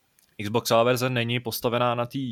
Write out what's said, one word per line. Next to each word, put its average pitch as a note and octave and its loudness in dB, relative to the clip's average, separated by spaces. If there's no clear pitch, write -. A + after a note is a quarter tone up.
Xboxová A2+ 2
verze B2+ 2
není A#2+ -2
postavená A#2+ -2
na A#2+ -2
té C3+ -8